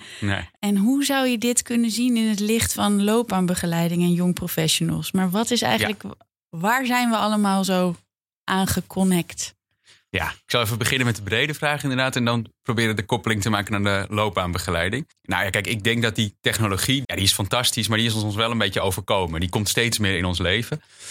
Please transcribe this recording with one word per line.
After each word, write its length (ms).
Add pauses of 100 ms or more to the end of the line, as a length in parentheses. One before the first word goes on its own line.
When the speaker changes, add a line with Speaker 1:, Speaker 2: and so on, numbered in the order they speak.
(200)
Speaker 1:
Nee. 300 (100)
Speaker 2:
En 180
hoe 280
zou 220
je 100
dit 240
kunnen 300
zien 260
in 120
het 100
licht 340
van 300
loopbaanbegeleiding 1000
en 120
jong 200
professionals? 800
Maar 180
wat 220
is 100
eigenlijk, 420
Speaker 1:
Ja. 120 (340)
Speaker 2:
waar 360
zijn 240
we 80
allemaal 460
zo 320 (480)
aan 240
geconnect? 880 (540)
Speaker 1:
Ja, 200
ik 120 (100)
zal 100
even 160
beginnen 300
met 80
de 60
brede 320
vraag 300
inderdaad. 320
En 100
dan 360
proberen 340
de 100
koppeling 360
te 80
maken 320
naar 260
de 60
loopbaanbegeleiding. 960 (120)
Nou 220
ja, 60
kijk, 180
ik 160
denk 180
dat 140
die 260
technologie, 640
ja, 100
die 80
is 100
fantastisch, 540
maar 100
die 100
is 60
ons 220
wel 160
een 60
beetje 240
overkomen. 580
Die 100
komt 200
steeds 280
meer 200
in 80
ons 140
leven. 420 (300)